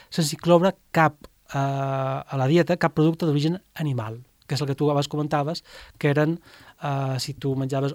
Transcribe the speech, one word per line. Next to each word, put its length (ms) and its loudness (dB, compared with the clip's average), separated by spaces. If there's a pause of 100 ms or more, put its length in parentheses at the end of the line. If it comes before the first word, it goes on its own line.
(100)
sense 260 -2
incloure 380 4 (180)
cap, 240 2 (320)
eh, 100 -6
a 800 -4
la 100 0
dieta 300 4
cap 180 0
producte 300 2
d'origen 320 0 (180)
animal, 460 -4 (260)
que 80 -4
és 60 -2
el 80 -4
que 80 -2
tu 140 2
abans 180 0
comentaves, 540 -4 (340)
que 160 2
eren, 220 2 (480)
eh, 360 -4
si 140 -6
tu 240 -4
menjaves 380 -2